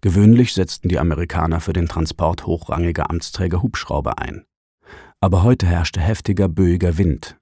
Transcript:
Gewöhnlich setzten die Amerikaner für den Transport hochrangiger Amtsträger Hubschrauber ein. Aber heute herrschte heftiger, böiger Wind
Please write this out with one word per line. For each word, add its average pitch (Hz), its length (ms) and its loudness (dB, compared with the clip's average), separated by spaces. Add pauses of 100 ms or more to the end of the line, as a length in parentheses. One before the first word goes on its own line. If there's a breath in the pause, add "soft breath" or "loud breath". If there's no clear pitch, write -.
Gewöhnlich 107 500 6
setzten - 380 -2
die 85 80 0
Amerikaner 80 640 -2
für 85 100 -6
den 85 160 0
Transport 82 560 -2
hochrangiger 82 640 -4
Amtsträger 87 540 -4
Hubschrauber - 560 -4
ein. - 260 -10 (760 loud breath)
Aber 90 220 2
heute 123 220 4
herrschte 87 360 0
heftiger, 98 500 0
böiger 87 480 0
Wind 82 440 -2